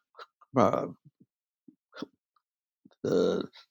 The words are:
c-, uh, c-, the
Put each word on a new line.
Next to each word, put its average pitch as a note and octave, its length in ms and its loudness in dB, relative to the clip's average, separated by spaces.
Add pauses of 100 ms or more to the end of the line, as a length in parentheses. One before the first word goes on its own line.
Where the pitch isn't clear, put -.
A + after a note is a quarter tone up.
(200)
c-, - 420 -4
uh, - 240 2 (1120)
c-, - 80 -12 (960)
the F2+ 440 0 (240)